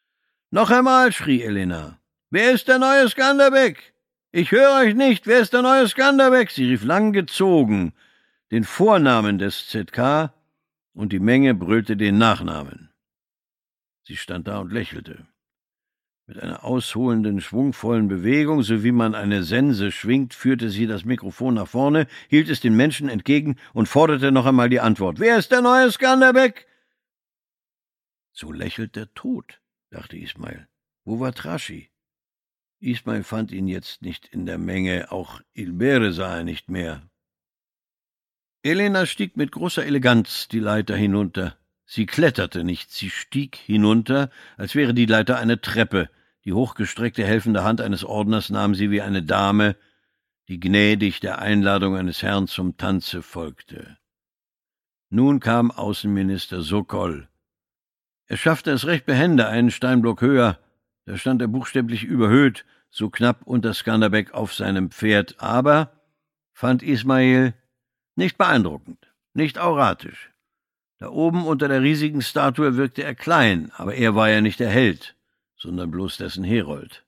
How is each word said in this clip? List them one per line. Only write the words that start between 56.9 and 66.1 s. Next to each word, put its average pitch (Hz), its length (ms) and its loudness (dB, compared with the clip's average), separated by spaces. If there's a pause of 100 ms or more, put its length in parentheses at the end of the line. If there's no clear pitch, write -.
Er - 100 -8
schaffte 160 340 -2
es 131 160 -2
recht 165 180 -2
behende, 139 420 2
einen 117 240 2
Steinblock 117 520 0
höher. 120 360 2 (460)
Da 95 140 -10
stand 127 240 -2
er 117 60 -4
buchstäblich 117 560 -4
überhöht, 120 600 2 (260)
so 107 200 -6
knapp 120 320 -2
unter 113 320 -4
Skanderbeg 107 580 0
auf 110 220 -8
seinem 98 360 -4
Pferd. 104 500 0
Aber, 139 600 0 (520)